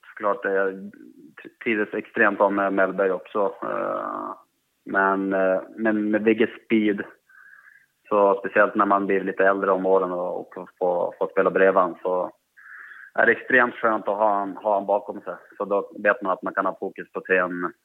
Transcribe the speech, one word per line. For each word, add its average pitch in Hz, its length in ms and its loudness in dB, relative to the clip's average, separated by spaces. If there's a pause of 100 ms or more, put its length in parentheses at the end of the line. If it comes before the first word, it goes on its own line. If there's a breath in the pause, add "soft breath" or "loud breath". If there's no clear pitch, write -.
såklart, 101 360 -2
jag 98 460 -2 (720)
trivdes 107 300 -2
extremt 104 440 0
bra 101 120 4
med 98 240 0
Mellberg 95 380 0
också. 98 420 -4 (100)
Eh, 98 640 -6 (560)
men, 98 480 0
eh, 95 280 2 (160)
men 107 340 0
med 107 120 0
Vigges 110 260 4 (160)
speed, 104 360 2 (1080 soft breath)
så 101 300 4
speciellt 101 360 2
när 104 100 2
man 101 220 2
blir 95 160 0
lite 95 220 0
äldre 98 260 2
om 95 140 0
åren 95 260 2
och, 90 460 -6
och 90 120 -14 (100)
får, 90 400 -2
får 92 120 -2
spela 92 200 0
bredvid 95 300 4
han, 87 200 0
så 90 300 -2 (840 loud breath)
är 113 120 2
det 117 60 4
extremt 120 440 2
skönt 110 320 0
att 101 100 -2
ha 107 220 4
han, 98 180 -6
ha 107 160 0
han 98 120 0
bakom 101 360 -2
sig. 87 140 -12 (220)
Så 101 80 -4
då 98 260 -2 (120)
vet 104 180 2
man 95 100 -2
att 90 100 -4
man 95 120 -8
kan 95 120 -2
ha 92 140 -4
fokus 92 320 -10
på 95 100 -10
sin 90 500 -2 (140)